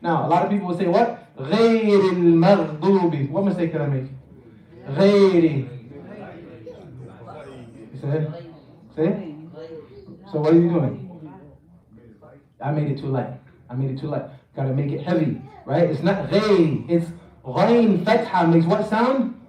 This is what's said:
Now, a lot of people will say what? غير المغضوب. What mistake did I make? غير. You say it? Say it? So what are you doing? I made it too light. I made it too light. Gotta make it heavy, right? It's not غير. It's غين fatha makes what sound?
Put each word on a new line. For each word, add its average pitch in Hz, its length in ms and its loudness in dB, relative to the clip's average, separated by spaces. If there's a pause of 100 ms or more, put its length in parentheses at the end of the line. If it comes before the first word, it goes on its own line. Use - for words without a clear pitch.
Now, 160 240 0
a - 20 -4
lot 175 160 4
of 202 60 -2
people 196 180 -2
will 170 100 -4
say 196 80 -2
what? 220 320 2 (200)
غير 208 720 4
المغضوب. 170 1160 4
What 190 140 -2
mistake 170 280 -2
did 156 80 -4
I 143 60 -2
make? 135 240 -4 (760)
غير. 170 800 4 (2250)
You 131 80 -16
say 139 80 -8
it? 156 220 -2 (680)
Say 156 120 0
it? 170 260 -4 (960)
So 151 80 -4
what 151 140 2
are 170 60 8
you 170 100 4
doing? 139 360 -2 (1600)
I 135 100 -6
made 147 180 -2
it 135 80 -4
too 139 100 -10
light. 131 260 -4 (340)
I 123 60 -18
made 131 160 -4
it 127 80 -8
too 156 100 -10
light. 143 160 -6 (320)
Gotta 135 160 -4
make 143 180 -2
it - 120 -6
heavy, 160 380 -2 (260)
right? 170 240 0
It's 135 120 -6
not 180 280 -2
غير. 175 580 2
It's 170 180 0 (380)
غين 196 600 2
fatha 214 420 0
makes 165 200 4
what 202 220 0
sound? 247 460 0 (140)